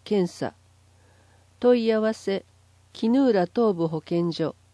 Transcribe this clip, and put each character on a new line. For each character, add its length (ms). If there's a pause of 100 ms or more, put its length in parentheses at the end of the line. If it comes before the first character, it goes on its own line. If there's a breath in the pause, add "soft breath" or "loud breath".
検 280
査。 220 (1080 soft breath)
問 240
い 80
合 80
わ 120
せ、 320 (480)
絹 320
浦 220
東 280
部 140
保 120
健 320
所、 240 (180)